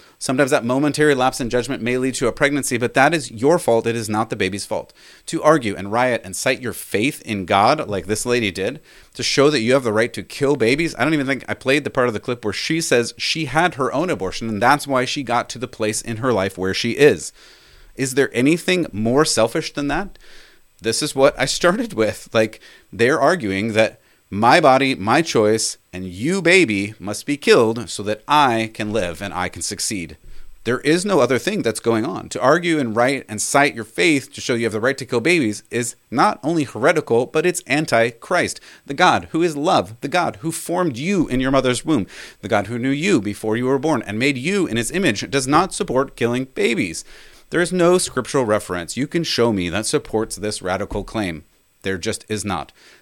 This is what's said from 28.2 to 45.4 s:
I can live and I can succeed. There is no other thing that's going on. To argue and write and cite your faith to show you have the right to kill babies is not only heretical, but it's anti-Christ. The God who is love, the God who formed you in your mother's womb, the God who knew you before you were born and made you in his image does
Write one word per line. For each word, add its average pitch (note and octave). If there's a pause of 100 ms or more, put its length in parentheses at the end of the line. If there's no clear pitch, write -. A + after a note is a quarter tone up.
I B2+
can G#2+
live F2
and G2
I F2+
can F2
succeed. E2+ (480)
There A#2+
is F3
no G3
other B2
thing G3
that's A2+
going A2+
on. D3+
To -
argue D#3+
and A2+
write B2+
and G#2
cite C#3+
your A2+
faith D#3+
to -
show B2+
you A#2
have G#2+
the G#2+
right C3
to -
kill A#2+
babies B2+
is A#2 (140)
not E3+
only D#3
heretical, B2+
but D#3
it's F3
anti-Christ. C3 (260)
The C#3+
God C3
who D#3+
is E3
love, C#3
the C#3+
God E3+
who D#3+
formed E3
you E3
in B2
your C3
mother's C3+
womb, C#3+ (340)
the G2+
God G2+
who A#2+
knew B2+
you D3
before G#2+
you B2
were C3+
born D3
and G#2
made C3+
you F3+
in A2
his A2+
image D#3+
does C3+